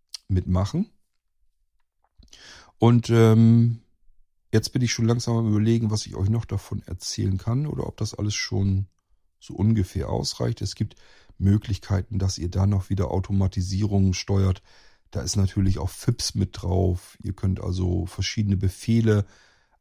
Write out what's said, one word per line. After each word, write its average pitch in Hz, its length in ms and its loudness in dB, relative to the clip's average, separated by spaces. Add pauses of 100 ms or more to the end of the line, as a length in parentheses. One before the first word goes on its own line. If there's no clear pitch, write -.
(260)
mitmachen. 95 640 0 (1900)
Und, 117 320 4
ähm, 113 720 6 (720)
jetzt 110 200 0
bin 139 80 -2
ich 120 120 0
schon 113 140 0
langsam 120 300 0
am 113 120 0
Überlegen, 107 420 2
was 107 160 -4
ich 92 80 -14
euch 98 160 0
noch 117 160 -2
davon 98 360 -8
erzählen 95 540 -6
kann 123 300 -4
oder - 200 -6
ob - 120 -10
das 110 160 -6
alles 104 200 -4
schon 98 520 -2 (520)
so - 160 -18
ungefähr 107 540 0
ausreicht. - 540 -4
Es - 120 -6
gibt - 200 -6 (420)
Möglichkeiten, 98 800 0
dass 95 200 -2
ihr 87 100 -6
da 95 180 0
noch 98 220 0
wieder 98 220 -2
Automatisierungen 95 1040 0
steuert. 95 480 0 (480)
Da - 100 -8
ist - 160 -6
natürlich 95 420 0
auch 85 120 -4
fips - 440 -4
mit - 280 -4
drauf. 90 600 -2
Ihr 92 120 -8
könnt 92 260 -2
also 90 460 -2
verschiedene 98 500 -2
Befehle 107 720 0 (540)